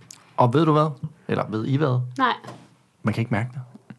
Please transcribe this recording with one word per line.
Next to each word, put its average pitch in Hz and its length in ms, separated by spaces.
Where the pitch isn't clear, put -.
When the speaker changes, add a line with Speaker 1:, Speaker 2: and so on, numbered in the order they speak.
Speaker 1:
Og 120 160
ved 160 120
du 156 60
hvad? 151 160
Eller 101 220
ved 110 160
I 135 120
hvad? 135 220
Speaker 2:
Nej. 247 160
Speaker 1:
Man 107 100
kan 117 80
ikke 110 120
mærke 113 200
det. 135 80